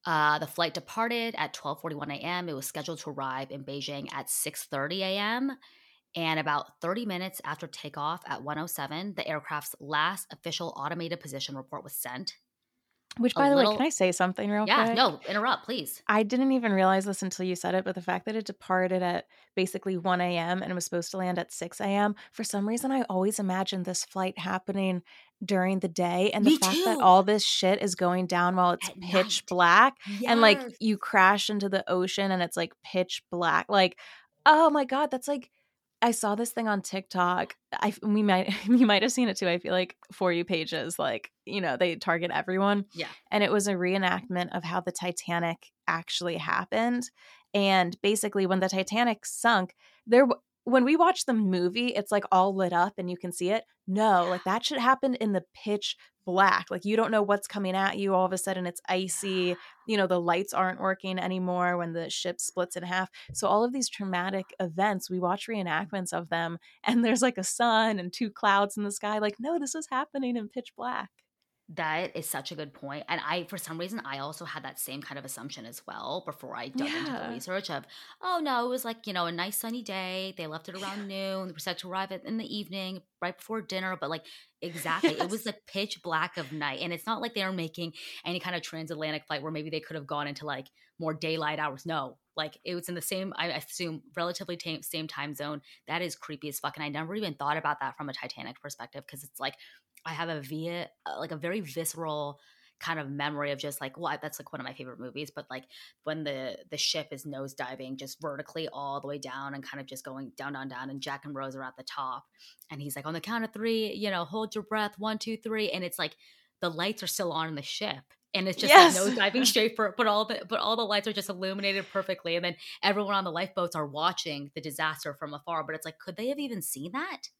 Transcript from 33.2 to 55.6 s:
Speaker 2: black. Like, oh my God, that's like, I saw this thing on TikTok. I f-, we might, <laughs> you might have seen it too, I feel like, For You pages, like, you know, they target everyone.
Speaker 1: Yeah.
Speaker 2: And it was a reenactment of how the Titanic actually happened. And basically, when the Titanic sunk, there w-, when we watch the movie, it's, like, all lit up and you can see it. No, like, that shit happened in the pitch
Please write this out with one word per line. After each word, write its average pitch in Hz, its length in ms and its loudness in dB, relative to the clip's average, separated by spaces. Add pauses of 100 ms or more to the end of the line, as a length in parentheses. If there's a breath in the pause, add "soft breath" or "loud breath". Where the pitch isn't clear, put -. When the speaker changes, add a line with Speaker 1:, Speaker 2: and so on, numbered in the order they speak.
Speaker 2:
black. 170 380 2
Like, 190 300 4 (460 loud breath)
oh 311 240 10
my 294 160 4
God, 285 260 0
that's 254 160 -4
like, 285 240 -4 (500)
I 233 100 6
saw 214 240 0
this 233 160 -2
thing 226 160 -2
on 202 160 2
TikTok. 180 720 0 (180)
I - 160 2
f-, 208 140 -4
we 214 200 4
might, 190 360 4
<laughs> 196 80 -6
you 247 180 8
might 302 160 6
have 240 100 2
seen 240 180 4
it 190 80 -2
too, 185 120 0
I 175 100 2
feel - 140 -2
like, 180 240 0 (140)
For 180 200 0
You 170 140 2
pages, 160 540 -2
like, 123 320 -2 (140)
you 196 160 -4
know, 151 160 0
they 170 180 4
target 170 360 0
everyone. 196 600 2
Speaker 1:
Yeah. 165 200 -8 (180 loud breath)
Speaker 2:
And 208 120 4
it - 80 4
was 208 160 4
a 196 60 2
reenactment 180 840 0
of 170 80 -2
how 175 180 -2
the 175 100 -4
Titanic 170 800 -4 (160)
actually 170 500 -2
happened. 226 720 0 (440 soft breath)
And 190 480 4
basically, 202 460 2
when 185 120 4
the 185 100 2
Titanic 208 560 0
sunk, 202 500 2 (300 soft breath)
there 240 180 10
w-, - 180 4 (240)
when 247 200 6
we 294 120 6
watch 349 280 6
the 254 80 2
movie, 196 600 2
it's, - 160 -2
like, 208 200 4
all 190 240 6
lit 180 180 2
up 175 240 4
and 180 120 -4
you 175 80 -4
can 175 140 -6
see 180 200 0
it. 220 120 0 (240)
No, 190 420 6
like, 180 140 -2
that 190 220 0
shit 269 140 0
happened 254 360 4
in 220 180 0
the 180 200 0
pitch - 420 -4 (300 soft breath)